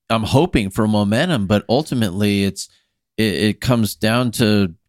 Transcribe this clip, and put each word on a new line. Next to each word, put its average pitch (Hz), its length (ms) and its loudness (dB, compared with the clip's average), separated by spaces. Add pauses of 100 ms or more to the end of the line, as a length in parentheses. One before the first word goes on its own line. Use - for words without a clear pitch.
I'm 113 140 0
hoping 135 460 0
for 107 180 -2
momentum," 107 600 0
but 101 220 0
ultimately 104 760 0
it's, 98 240 -4 (500)
it, 107 160 0
it 98 280 0
comes 117 340 0
down 117 360 0
to 104 420 2 (140)